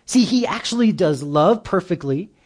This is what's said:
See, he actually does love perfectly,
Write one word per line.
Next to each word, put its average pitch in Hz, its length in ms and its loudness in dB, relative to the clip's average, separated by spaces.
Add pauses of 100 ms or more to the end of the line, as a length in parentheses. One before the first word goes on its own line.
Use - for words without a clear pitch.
See, 247 200 2
he 240 220 0
actually 233 460 0
does 151 280 0
love 151 420 2
perfectly, 170 680 -4 (140)